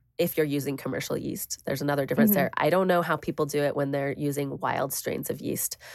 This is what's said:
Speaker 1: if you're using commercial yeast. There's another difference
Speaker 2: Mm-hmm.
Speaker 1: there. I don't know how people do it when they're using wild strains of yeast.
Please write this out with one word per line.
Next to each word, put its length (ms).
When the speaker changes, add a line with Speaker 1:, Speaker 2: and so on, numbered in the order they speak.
Speaker 1:
if 180
you're 100
using 300
commercial 400
yeast. 480
There's 180
another 240
difference 260
Speaker 2:
Mm-hmm. 80
Speaker 1:
there. 160
I 140
don't 180
know 140
how 140
people 300
do 160
it 120
when 160
they're 220
using 460
wild 340
strains 380
of 100
yeast. 360